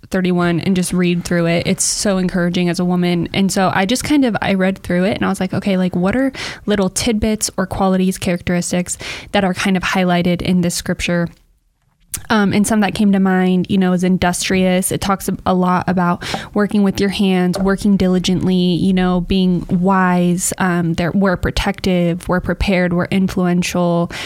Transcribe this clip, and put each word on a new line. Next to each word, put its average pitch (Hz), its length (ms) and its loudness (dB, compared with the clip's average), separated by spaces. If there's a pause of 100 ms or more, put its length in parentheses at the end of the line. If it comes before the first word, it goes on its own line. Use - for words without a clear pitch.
thirty-one 175 520 0
and 196 140 0
just 180 200 -2
read 175 300 0
through 170 200 0
it, 170 220 0
it's - 180 -2
so - 320 -2
encouraging 180 540 0
as 170 100 -2
a 180 60 0
woman. 175 480 0
And 196 180 0
so 180 220 2
I 190 100 2
just 233 180 -2
kind 294 220 2
of, 226 160 0
I - 140 0
read 190 240 0
through 180 260 0
it 208 140 0
and 190 80 -2
I - 20 0
was 190 120 -2
like, 185 120 -4
"Okay, 190 240 -2
like, 185 180 0
what 185 220 0
are 269 160 0 (320)
little 202 240 0
tidbits 214 720 -2
or 190 80 -2
qualities, 185 500 0
characteristics 175 800 -2 (360)
that 202 120 2
are 185 80 2
kind 190 240 0
of 180 60 -2
highlighted 175 580 0
in 180 220 0
this 175 120 -2
scripture?" 175 540 -2 (1000)
Um, 208 240 2
and 202 120 4
some 214 140 2
that 185 140 0
came 202 180 2
to 196 80 2
mind, 185 480 2
you - 80 0
know, 185 160 2
is 180 120 0
industrious. 185 840 0
It - 120 -4
talks - 260 -4
a, 190 160 -2
a - 100 0
lot 180 320 2
about 175 380 0 (300)
working 208 280 2
with 196 160 0
your 202 120 0
hands, 185 480 2
working 196 400 2
diligently, 185 560 2
you 180 400 2
know, 180 260 2
being 185 480 0
wise. 180 880 2
Um, 175 380 0
they're, 170 180 -2
we're 196 240 2
protective, 180 880 -2
we're 180 140 0
prepared, 180 540 0
we're 175 120 0
influential, 175 1040 0 (160)